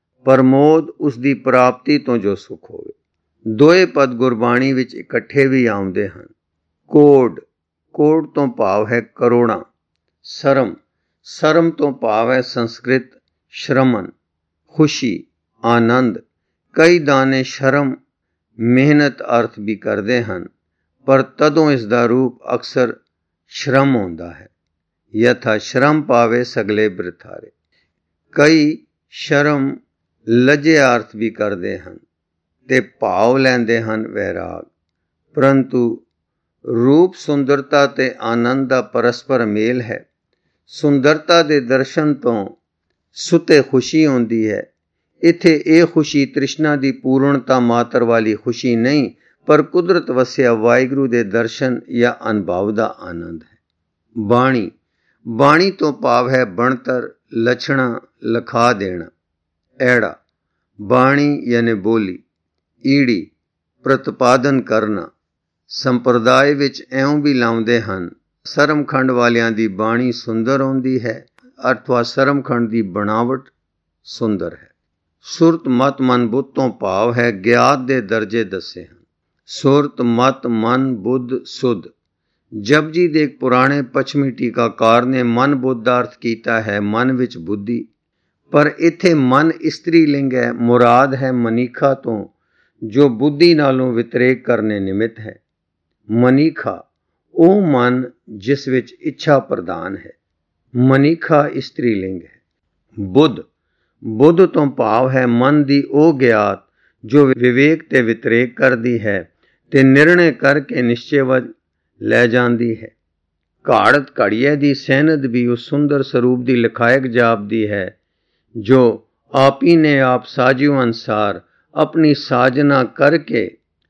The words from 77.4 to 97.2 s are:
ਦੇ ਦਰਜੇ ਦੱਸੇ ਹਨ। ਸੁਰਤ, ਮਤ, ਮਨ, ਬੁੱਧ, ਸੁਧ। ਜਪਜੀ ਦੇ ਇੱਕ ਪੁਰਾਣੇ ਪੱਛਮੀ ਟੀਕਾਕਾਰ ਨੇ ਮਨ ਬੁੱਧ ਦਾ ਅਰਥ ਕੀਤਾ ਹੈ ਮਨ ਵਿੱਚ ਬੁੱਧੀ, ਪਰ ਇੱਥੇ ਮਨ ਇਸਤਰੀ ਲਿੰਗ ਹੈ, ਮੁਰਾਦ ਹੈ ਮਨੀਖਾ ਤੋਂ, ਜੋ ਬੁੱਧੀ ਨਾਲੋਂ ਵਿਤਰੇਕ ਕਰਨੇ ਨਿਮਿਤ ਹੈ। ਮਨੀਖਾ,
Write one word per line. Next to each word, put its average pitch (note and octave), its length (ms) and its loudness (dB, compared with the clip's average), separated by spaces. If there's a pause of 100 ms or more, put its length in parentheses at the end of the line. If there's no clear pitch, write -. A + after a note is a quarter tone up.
ਦੇ B2+ 220 -4
ਦਰਜੇ G#2+ 420 -4
ਦੱਸੇ F2+ 420 -12
ਹਨ। - 100 -20 (500)
ਸੁਰਤ, C#3 560 0
ਮਤ, B2 460 0
ਮਨ, B2 480 -2
ਬੁੱਧ, B2 500 -6
ਸੁਧ। A2+ 380 -4 (760)
ਜਪਜੀ D#3 480 0
ਦੇ D#3 160 0
ਇੱਕ C3 160 -6
ਪੁਰਾਣੇ C3 420 0
ਪੱਛਮੀ C3+ 500 -4
ਟੀਕਾਕਾਰ A#2 760 0
ਨੇ C3 180 -2
ਮਨ B2 320 0
ਬੁੱਧ B2+ 280 -4
ਦਾ B2 160 0
ਅਰਥ A#2+ 220 -8
ਕੀਤਾ A2+ 400 -4
ਹੈ G#2 180 -6
ਮਨ A2+ 320 -2
ਵਿੱਚ B2 260 -4
ਬੁੱਧੀ, G2+ 500 -8 (640)
ਪਰ D3 260 2
ਇੱਥੇ E3 360 2
ਮਨ C#3+ 380 2 (100)
ਇਸਤਰੀ D#3+ 440 0
ਲਿੰਗ C#3 280 -2
ਹੈ, A#2+ 200 -2
ਮੁਰਾਦ B2 640 4
ਹੈ C3 160 -4
ਮਨੀਖਾ B2 640 -2
ਤੋਂ, A2+ 340 -8 (560)
ਜੋ B2 260 2
ਬੁੱਧੀ D3 440 2
ਨਾਲੋਂ C3 400 0
ਵਿਤਰੇਕ B2 520 0
ਕਰਨੇ G#2+ 340 -2
ਨਿਮਿਤ G2+ 400 -4
ਹੈ। - 200 -18 (720)
ਮਨੀਖਾ, B2+ 800 0 (440)